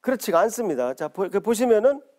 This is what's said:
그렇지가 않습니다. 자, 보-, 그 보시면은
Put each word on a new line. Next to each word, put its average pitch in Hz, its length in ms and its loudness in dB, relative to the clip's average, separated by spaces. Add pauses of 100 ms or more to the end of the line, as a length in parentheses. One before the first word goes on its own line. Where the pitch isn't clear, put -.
그렇지가 175 400 0
않습니다. 160 540 -2
자, 151 120 -8
보-, 180 240 -6
그 196 80 -2
보시면은 233 640 2 (160)